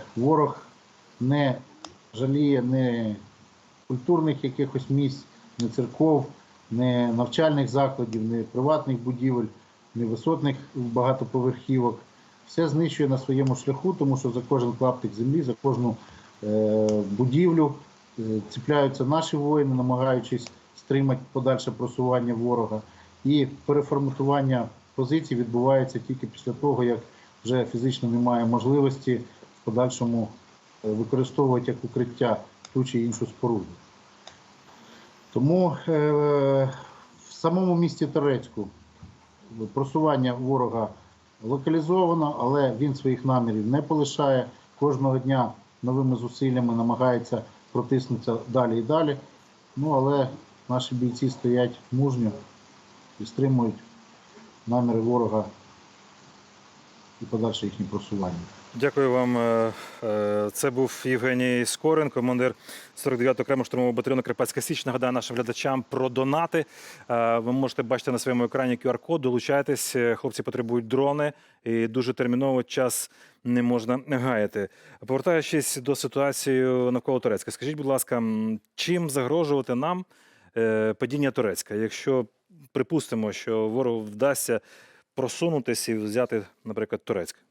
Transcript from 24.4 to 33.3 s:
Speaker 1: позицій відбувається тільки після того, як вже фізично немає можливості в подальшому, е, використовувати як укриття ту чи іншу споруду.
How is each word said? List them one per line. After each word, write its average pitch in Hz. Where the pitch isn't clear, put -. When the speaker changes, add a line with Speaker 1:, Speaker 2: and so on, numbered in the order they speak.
Speaker 1:
позицій 135
відбувається 123
тільки 127
після -
того, 123
як 117
вже 123
фізично 123
немає 120
можливості 131
в -
подальшому, 117
е, 107
використовувати 127
як -
укриття 120
ту 131
чи 123
іншу 117
споруду. 110